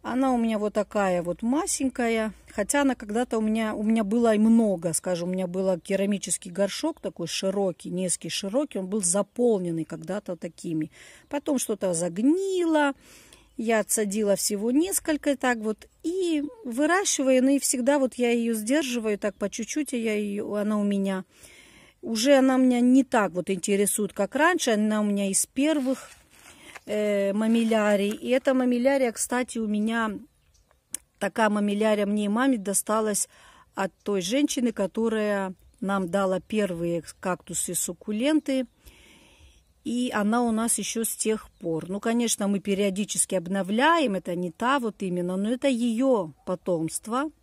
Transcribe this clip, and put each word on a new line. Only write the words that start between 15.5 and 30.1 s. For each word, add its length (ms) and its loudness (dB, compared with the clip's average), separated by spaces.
вот. 320 -6
И 400 0
выращиваю, 800 2
ну 60 4
и 100 4
всегда 400 2
вот 140 0
я 180 0
ее 220 0
сдерживаю, 640 0
так 180 -4
по 140 -4
чуть-чуть 440 -6
я 220 -2
ее, 380 -4
она 240 0
у 60 0
меня. 420 0
Уже 360 4
она 200 4
меня 220 4
не 240 6
так 300 2
вот 160 -4
интересует, 640 0
как 220 -2
раньше. 360 2
Она 300 2
у 20 0
меня 260 0
из 160 0
первых, 640 0
э, 460 0
мамилярий. 760 2
И 200 -6
эта 240 2
мамилярия, 580 2
кстати, 480 -4
у 80 -2
меня, 440 0